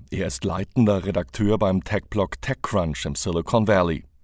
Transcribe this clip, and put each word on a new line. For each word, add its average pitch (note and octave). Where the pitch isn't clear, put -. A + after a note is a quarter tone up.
Er F2+
ist -
leitender G2
Redakteur G2+
beim F#2+
Tech-Blog -
TechCrunch F2+
im D2
Silicon G2
Valley. F2+